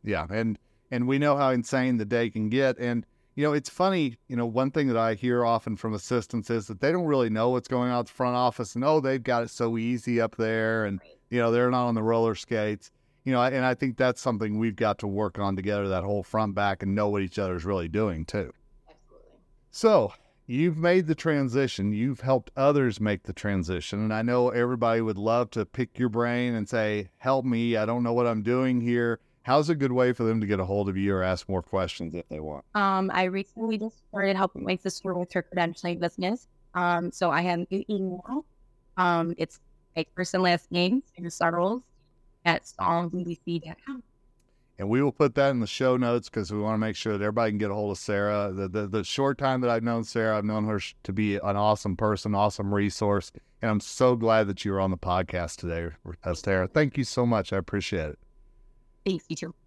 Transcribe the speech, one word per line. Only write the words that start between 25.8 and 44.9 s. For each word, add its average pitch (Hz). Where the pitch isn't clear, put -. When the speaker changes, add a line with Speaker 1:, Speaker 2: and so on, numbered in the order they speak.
Speaker 1:
your 123
brain 120
and 107
say, 107
"Help 131
me. 117
I 107
don't 120
know 117
what 120
I'm 110
doing 127
here." 120
How's 147
a 165
good 139
way 127
for 120
them 110
to 107
get 101
a 92
hold 101
of 95
you 98
or 92
ask 92
more 92
questions 87
if 85
they 78
want? 76
Speaker 2:
Um, 196
I 185
recently 208
just 220
started 196
helping 185
my 185
sister 185
with 175
her 180
credentialing 175
business. 180
Um, 175
so 175
I 170
have 175
an 190
email. 196
Um, 170
it's -
my 165
first 180
and 185
last 175
name, 185
Sarah 170
Searles 175
at 170
songdc 170
dot 160
com. 262
Speaker 1:
And 98
we 123